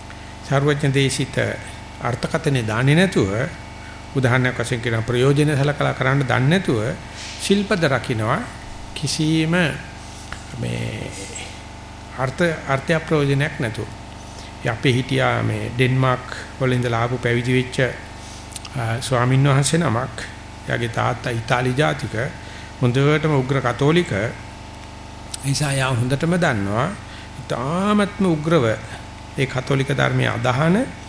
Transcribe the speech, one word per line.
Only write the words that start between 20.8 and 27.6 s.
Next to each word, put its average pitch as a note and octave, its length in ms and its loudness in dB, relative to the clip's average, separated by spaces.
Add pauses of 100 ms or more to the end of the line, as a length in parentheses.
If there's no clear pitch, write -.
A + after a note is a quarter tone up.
තාත්තා A#2 420 -2
ඉතාලි B2 420 0
ජාතික, C#3+ 420 0 (600)
හොඳටම C#3+ 580 4
උග්‍ර C3+ 280 2
කතෝලික. C#3+ 500 2
ඒ A2 200 0 (1120)
නිසා C#3 320 0
යා C3+ 180 2
හොඳටම C3+ 440 2
දන්නවා, A#2+ 540 2 (480)
ඉතාමත්ම F#3+ 880 0